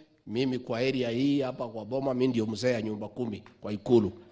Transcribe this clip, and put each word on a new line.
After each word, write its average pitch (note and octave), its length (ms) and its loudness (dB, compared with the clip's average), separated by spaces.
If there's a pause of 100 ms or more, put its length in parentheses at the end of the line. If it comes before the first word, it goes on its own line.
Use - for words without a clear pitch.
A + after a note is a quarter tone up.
(280)
mimi B2+ 320 0
kwa A#2+ 200 -4
area B2+ 300 0
hii C#3 320 2
hapa B2+ 260 -4
kwa A2 180 -10
Boma, C3+ 280 -2
mimi B2+ 140 4
ndio A2+ 180 2
mzee A2+ 280 0
ya A2+ 80 0
nyumba G#2+ 260 -6
kumi G#2+ 360 -6 (180)
kwa G#2 120 -8
Ikulu. G#2+ 380 4 (200)